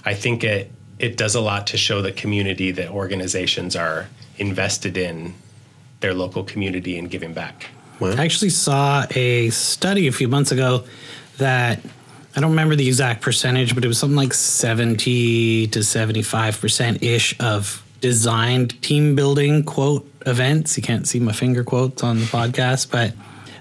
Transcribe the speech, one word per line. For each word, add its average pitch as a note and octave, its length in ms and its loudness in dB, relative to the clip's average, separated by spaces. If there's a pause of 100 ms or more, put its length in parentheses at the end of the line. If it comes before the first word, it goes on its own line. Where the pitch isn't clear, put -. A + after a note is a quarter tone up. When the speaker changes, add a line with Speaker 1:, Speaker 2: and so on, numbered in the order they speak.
Speaker 1:
I G#2 80 -2
think A#2 320 -2
it, G#2 260 -2 (280)
it A#2+ 180 -2
does G#2+ 180 0
a B2 60 2
lot G2+ 280 -2
to G#2+ 100 -4
show G2+ 240 0
the G2 100 -4
community G2 600 -2
that F2+ 180 -6
organizations F#2 840 -4
are E2 340 -4 (280)
invested F#2+ 640 -2
in E2+ 340 -6 (680)
their F#2+ 120 -2
local F#2 320 -4
community F#2 540 -6
and F2 120 -8
giving E2 220 -10
back. - 340 -10 (320)
Speaker 2:
Wow. F#2 120 0
Speaker 3:
I B2 140 0
actually E3+ 260 2
saw C#3 640 2
a B2 360 2
study F3+ 560 0
a B2+ 60 2
few C3 160 0
months C#3 240 2
ago B2+ 320 2 (540)
that, B2+ 420 2 (560)
I C#3 40 0
don't D#3+ 100 4
remember D#3 260 4
the C#3 100 4
exact B2 360 2
percentage, B2 520 2
but A#2+ 100 2
it B2 40 2
was A#2 100 0
something D3 180 2
like C3+ 180 2
seventy A#2 1300 2
to G#2+ 140 -2
seventy-five A2 760 0
percent-ish A#2 800 0
of G#2 420 -2 (180)
designed A#2+ 840 2
team D3 340 4
building, C#3+ 480 4
quote, C#3+ 420 0 (220)
events. C3 480 2
You A2 60 -2
can't A2 260 -2
see B2 120 0
my A2+ 120 2
finger B2 320 0
quotes B2+ 380 0
on A#2 180 2
the A2+ 60 0
podcast, B2+ 640 0
but A#2+ 220 0 (480)